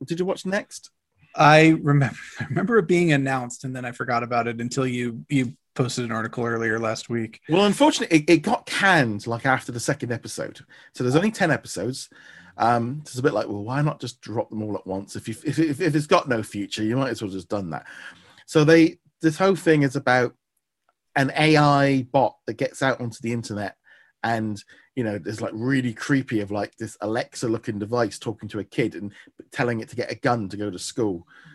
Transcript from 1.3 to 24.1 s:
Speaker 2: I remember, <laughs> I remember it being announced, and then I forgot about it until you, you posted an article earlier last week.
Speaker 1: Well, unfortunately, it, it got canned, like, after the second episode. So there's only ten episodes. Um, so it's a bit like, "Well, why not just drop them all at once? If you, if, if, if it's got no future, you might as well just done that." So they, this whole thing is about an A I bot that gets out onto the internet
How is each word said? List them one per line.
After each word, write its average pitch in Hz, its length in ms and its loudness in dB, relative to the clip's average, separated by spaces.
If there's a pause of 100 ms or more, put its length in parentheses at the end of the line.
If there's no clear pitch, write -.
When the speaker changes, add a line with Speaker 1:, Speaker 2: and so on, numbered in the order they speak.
Speaker 2:
I 156 340 8 (120)
remember, 143 360 2 (100)
<laughs> - 120 -18
I - 60 -6
remember 190 320 0
it 170 100 2
being 175 260 4
announced, 131 500 -2
and 131 120 -8
then 123 100 -10
I 120 60 -6
forgot 120 320 -2
about 117 240 0
it 117 140 -6
until 120 240 -2
you, 123 440 -4
you 127 240 2 (200)
posted 123 320 -2
an 113 60 -6
article 113 340 -4
earlier 113 340 -2
last 113 300 -4
week. 113 400 -4
Speaker 1:
Well, 185 160 4
unfortunately, 208 540 4
it, 151 100 0
it 170 140 8
got - 220 0
canned, 139 600 2
like, 117 180 -6
after 131 260 0
the 120 80 -8
second 147 320 -4
episode. - 480 -8 (340)
So 127 100 -6
there's 123 120 0
only 202 160 4
ten 180 180 0
episodes. 123 580 -4 (500)
Um, 120 460 0
so - 60 -18
it's 127 100 -8
a 123 40 -4
bit 147 100 2
like, 107 140 -2
"Well, 101 160 -8
why 131 180 -2
not 151 180 0
just - 220 -12
drop 107 280 -6
them 107 120 -8
all 107 160 -6
at - 100 -10
once? 98 280 -8
If 107 120 -10
you, 110 160 -8
if, 147 160 -4
if, 156 220 0
if 156 140 0
it's 151 120 -2
got 175 220 4
no 113 140 0
future, 101 400 -6
you 113 120 0
might 135 140 0
as 117 120 -6
well 101 100 -6
just 95 180 -10
done 98 220 -4
that." - 140 -10 (600)
So 151 180 4
they, 165 360 6 (220)
this 160 160 0
whole 190 180 4
thing 156 260 4
is 139 160 0
about 123 360 2 (840)
an 135 200 2
A 156 200 4
I 139 460 4
bot 127 420 0
that 113 120 -6
gets - 240 -4
out 131 200 0
onto 117 200 -8
the 117 100 -6
internet 104 460 -6 (440)